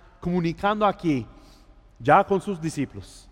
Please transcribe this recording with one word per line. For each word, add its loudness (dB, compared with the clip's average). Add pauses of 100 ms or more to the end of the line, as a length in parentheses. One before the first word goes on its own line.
(200)
comunicando 0
aquí, 0 (720)
ya 6
con -2
sus -6
discípulos, -8